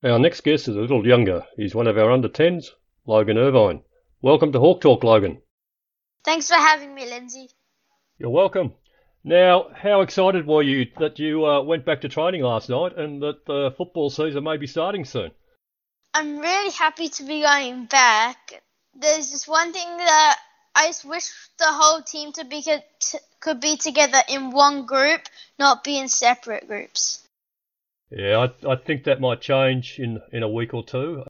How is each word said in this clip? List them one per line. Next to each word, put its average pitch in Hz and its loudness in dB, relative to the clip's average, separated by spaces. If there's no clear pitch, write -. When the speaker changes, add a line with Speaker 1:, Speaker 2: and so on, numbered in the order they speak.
Speaker 1:
Our 117 4
next 165 2
guest 151 0
is 107 -4
a - -4
little 117 0
younger. 110 2
He's 101 -6
one 113 0
of 107 2
our 110 4
under 127 2
tens, 170 0
Logan 107 2
Irvine. 117 4
Welcome 151 4
to 131 2
Hawk 156 6
Talk, 131 4
Logan. 104 2
Speaker 2:
Thanks 311 -2
for 339 2
having 294 2
me, 269 -12
Lindsay. 247 -16
Speaker 1:
You're 120 -8
welcome. 180 0
Now, 180 4
how 202 2
excited 185 0
were 151 4
you 135 0
that 151 -4
you, 156 -2
uh, 143 2
went 147 -2
back 151 -2
to 143 -8
training 165 -2
last 120 -2
night 170 -4
and 147 -10
that 147 -8
the 143 -4
football 156 -4
season 143 -4
may 156 -4
be 147 -8
starting 170 -6
soon? 110 -8
Speaker 2:
I'm 294 -4
really 370 -2
happy 311 -4
to 285 -14
be 302 -6
going 269 0
back. 240 0
There's 294 -2
just 285 -12
one 330 0
thing 349 -10
that 311 4
I 311 4
just 330 -8
wish 330 -10
the 330 0
whole 311 2
team 302 -14
to 320 -14
be 254 -12
co-, 302 -2
t-, - -8
could 311 -4
be 302 -2
together 269 0
in 262 -8
one 285 2
group, 277 0
not 277 2
be 285 -4
in 269 -8
separate 240 -2
groups. - -8
Speaker 1:
Yeah, 107 0
I, 139 -2
I 131 2
think 147 -6
that 135 0
might 127 -2
change 131 -2
in, 117 -8
in 120 -6
a 110 -4
week 113 -6
or 117 -8
two. 139 -8